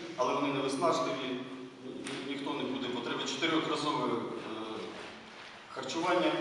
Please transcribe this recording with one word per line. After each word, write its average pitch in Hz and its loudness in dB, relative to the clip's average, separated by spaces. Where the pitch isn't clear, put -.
але 139 4
вони 139 2
не 135 2
виснажливі, - 2
ні-, 127 -2
ні-, 135 -4
ніхто - -2
не - -2
буде - -2
потреби. 123 -2
Чотирьохразове, 151 2
е, 117 2
харчування 165 4